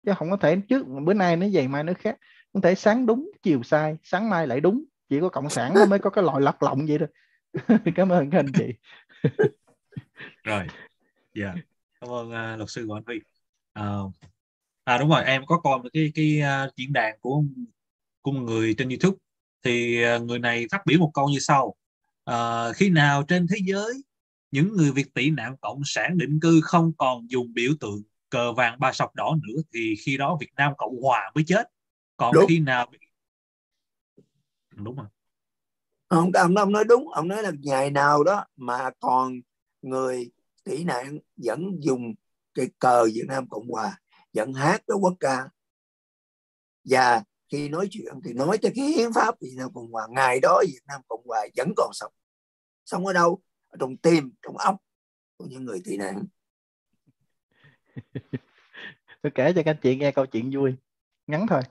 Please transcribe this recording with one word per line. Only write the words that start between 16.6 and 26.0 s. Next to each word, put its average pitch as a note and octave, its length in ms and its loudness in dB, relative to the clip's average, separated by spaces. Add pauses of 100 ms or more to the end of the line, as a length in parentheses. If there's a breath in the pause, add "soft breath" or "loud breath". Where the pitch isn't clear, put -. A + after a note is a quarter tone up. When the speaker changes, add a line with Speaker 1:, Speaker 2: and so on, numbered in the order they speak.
Speaker 2:
diễn C3 180 -6
đàn A2 260 0
của, C#3+ 240 -2 (760)
của C#3 100 -4
một C3+ 100 -4
người A2+ 360 0
trên B2+ 120 -4
YouTube, F3 280 0 (460)
thì, A#2+ 400 0
à, A#2+ 140 4
người A#2+ 220 -4
này A#2 320 -2
phát G3 140 -6
biểu C#3+ 140 4
một D#3 140 2
câu C#3 160 0
như C#3 100 0
sau: C3 360 2 (500)
"À, A#2 480 -2
khi G3+ 160 2
nào D3 380 4
trên F3+ 200 2
thế G3+ 180 -2
giới G3+ 280 -4 (580)
những E3+ 220 2
người D3+ 180 4
Việt C3+ 220 -4
tị B2+ 160 0
nạn B2+ 320 -4
cộng A#2+ 240 -6
sản C#3 320 -2